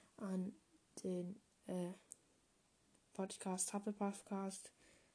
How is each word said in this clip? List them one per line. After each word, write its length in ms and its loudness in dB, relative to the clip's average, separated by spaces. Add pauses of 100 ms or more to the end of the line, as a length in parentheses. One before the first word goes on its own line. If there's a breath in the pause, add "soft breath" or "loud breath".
(160 loud breath)
an 380 0 (480)
den, 380 0 (260)
äh, 260 2 (1200)
Podcast, 600 0
Hufflepuffcast. 1000 0 (420 soft breath)